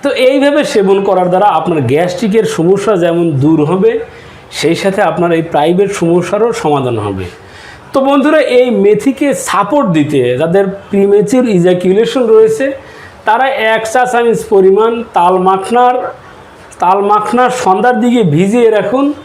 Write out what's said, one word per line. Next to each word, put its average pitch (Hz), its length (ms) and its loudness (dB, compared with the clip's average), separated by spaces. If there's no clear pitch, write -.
তো 285 80 -2
এইভাবে 277 540 0
সেবন 196 400 0
করার 185 240 0
দ্বারা 185 180 2
আপনার 165 340 0
গ্যাস্ট্রিকের 180 640 0
সমস্যা 190 520 0
যেমন 170 340 0
দূর 151 340 2
হবে, 196 340 0
সেই 160 240 -2
সাথে 196 280 -2
আপনার 170 300 0
এই 165 100 0
প্রাইভেট 170 500 0
সমস্যারও 185 600 0
সমাধান 131 460 -2
হবে। 101 260 -6
তো 277 80 0
বন্ধুরা, 277 380 2
এই 247 320 2
মেথিকে 214 640 0
সাপোর্ট 294 540 -2
দিতে 139 500 0
যাদের 170 260 0
প্রিম্যাচিওর 202 580 2
ইজাকুলেশন 190 760 0
রয়েছে, 220 460 2
তারা 240 240 0
এক 220 400 -2
চা 254 160 0
চামচ 233 400 0
পরিমাণ 214 680 2
তাল 185 260 2
মাখনার, 233 760 0
তাল 185 220 0
মাখনা 240 500 0
সন্ধ্যার 247 500 0
দিকে 240 220 2
ভিজিয়ে 202 480 2
রাখুন। 220 420 0